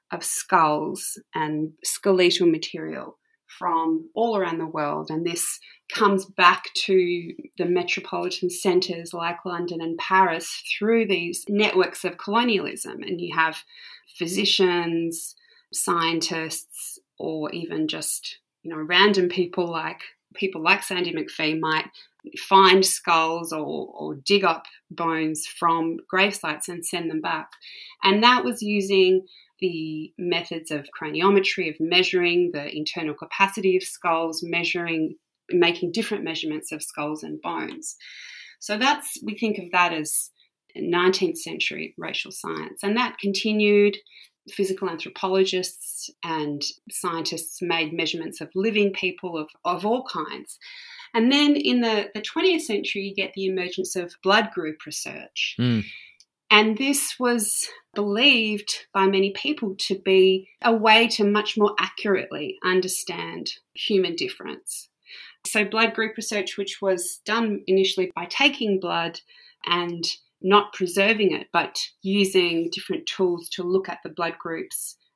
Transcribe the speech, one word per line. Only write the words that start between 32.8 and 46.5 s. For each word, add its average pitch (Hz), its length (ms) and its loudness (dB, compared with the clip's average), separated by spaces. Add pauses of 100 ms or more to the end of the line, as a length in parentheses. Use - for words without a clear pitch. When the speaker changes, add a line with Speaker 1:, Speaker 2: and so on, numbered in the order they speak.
Speaker 1:
capacity 190 600 0
of 185 60 -2
skulls, 165 580 -2
measuring, 170 760 -2 (340)
making 175 400 2
different 214 320 -2
measurements 156 480 -6
of 156 100 -8
skulls 151 440 -6
and 151 180 -10
bones. - 540 -8 (640)
So 214 180 -4
that's, 285 460 0
we 208 120 -6
think 214 220 0
of 175 140 -10
that 175 200 2
as - 380 -2 (460)
nineteenth 175 640 2
century - 600 -6
racial - 320 -8
science. - 540 -8
And 208 120 0
that 233 220 -2
continued. 208 800 4 (520)
Physical 190 400 -2
anthropologists 185 1200 -2 (160)
and 151 380 -4 (280)